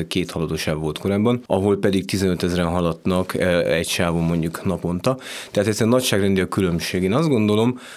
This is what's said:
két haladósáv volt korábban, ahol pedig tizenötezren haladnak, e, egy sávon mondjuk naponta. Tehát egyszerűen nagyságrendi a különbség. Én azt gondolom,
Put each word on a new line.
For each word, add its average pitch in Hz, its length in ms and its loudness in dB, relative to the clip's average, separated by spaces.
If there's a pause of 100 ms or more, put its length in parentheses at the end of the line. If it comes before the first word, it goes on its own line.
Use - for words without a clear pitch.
két 87 240 -2
haladósáv 80 460 -4
volt 78 200 -4
korábban, 107 480 0
ahol 98 320 2
pedig 98 280 2
tizenötezren 90 640 0
haladnak, 90 640 0
e, 87 260 2
egy 82 280 0
sávon 85 360 0
mondjuk 82 420 -2
naponta. 90 520 -2 (340)
Tehát 104 180 0
egyszerűen 110 260 2
nagyságrendi 98 460 2
a 90 60 0
különbség. 90 560 0
Én 95 100 2
azt 156 160 2
gondolom, 110 500 2 (180)